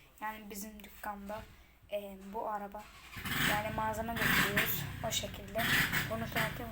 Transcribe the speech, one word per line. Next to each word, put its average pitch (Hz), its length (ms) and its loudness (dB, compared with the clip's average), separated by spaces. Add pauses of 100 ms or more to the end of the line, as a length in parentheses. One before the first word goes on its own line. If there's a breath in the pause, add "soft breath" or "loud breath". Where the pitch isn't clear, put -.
(220 soft breath)
yani 214 280 -4
bizim 208 340 -8
dükkanda, 202 580 -6 (500 soft breath)
e, 202 240 -4 (160)
bu 226 180 -2
araba, 208 320 -4 (680)
yani 214 260 2
malzeme 220 380 0
götürüyoruz. 208 680 4 (260)
O - 20 0
şekilde 202 520 -2 (480)
bunu 226 140 0 (100)
tanıtım 226 380 0